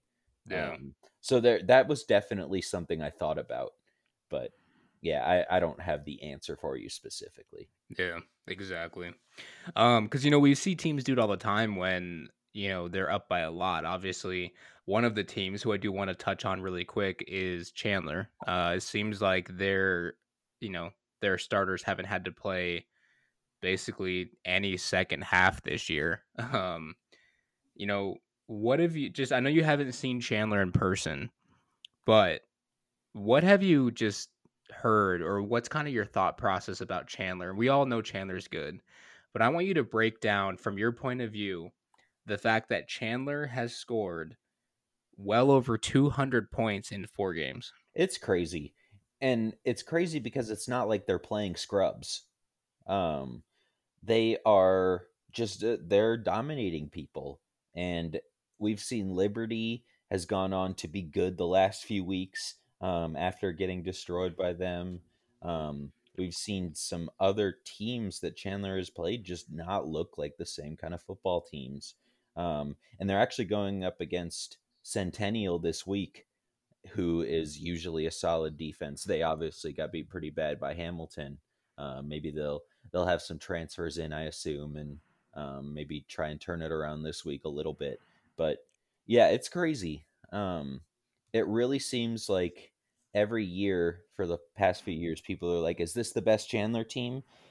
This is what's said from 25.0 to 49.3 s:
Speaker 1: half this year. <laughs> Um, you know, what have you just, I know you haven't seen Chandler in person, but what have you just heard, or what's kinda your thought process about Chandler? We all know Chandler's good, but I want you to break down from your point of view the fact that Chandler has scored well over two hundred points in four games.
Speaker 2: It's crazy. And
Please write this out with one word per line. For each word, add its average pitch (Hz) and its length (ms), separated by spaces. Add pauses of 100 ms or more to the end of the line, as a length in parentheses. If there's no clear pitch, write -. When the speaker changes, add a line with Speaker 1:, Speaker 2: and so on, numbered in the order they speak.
Speaker 1:
half 92 380
this - 260
year. 80 420
<laughs> - 80
Um, 92 580 (800)
you 98 120
know, 98 320 (280)
what 117 340
have 165 160
you 139 140
just, 135 220
I 127 80
know 131 100
you 160 140
haven't 143 280
seen 123 280
Chandler 107 420
in 92 100
person, 92 580 (760)
but 101 360 (720)
what 113 320
have 196 180
you 147 280
just 110 400 (400)
heard, 98 520
or 101 200
what's 117 260
kinda 151 220
your 113 160
thought 95 320
process 95 420
about 92 280
Chandler? 92 460
We 113 140
all 139 180
know 117 160
Chandler's 95 460
good, 78 320 (520)
but 110 100
I 117 60
want 170 180
you 196 80
to 147 100
break 113 360
down 98 360
from 101 220
your 113 140
point 123 280
of 113 120
view 98 380 (560)
the 104 120
fact 113 320
that 98 180
Chandler 135 580
has 120 300
scored 87 600 (800)
well 110 340
over 123 280
two 139 320
hundred 123 400
points 107 420
in 98 140
four 95 280
games. 69 380 (220)
Speaker 2:
It's 185 240
crazy. 87 560 (460)
And 117 440